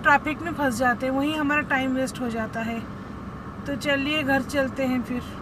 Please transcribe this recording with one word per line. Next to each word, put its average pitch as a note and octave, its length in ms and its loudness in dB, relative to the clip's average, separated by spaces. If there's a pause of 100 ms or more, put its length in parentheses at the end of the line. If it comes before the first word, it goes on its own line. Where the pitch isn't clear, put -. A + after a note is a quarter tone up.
traffic D4 380 4
में E4 120 -4
फंस C4 220 0
जाते B3 300 2
हैं, C4 80 0
वहीं C#4+ 220 2
हमारा D4 260 2
time C4 340 0
waste C4 260 -2
हो B3 80 -2
जाता A3+ 320 -4
है। A3+ 360 -6 (680)
तो C#4+ 100 -2
चलिए C#4+ 480 0
घर C4+ 180 4
चलते C4+ 420 0
हैं B3+ 200 0
फिर। B3 180 -4 (200)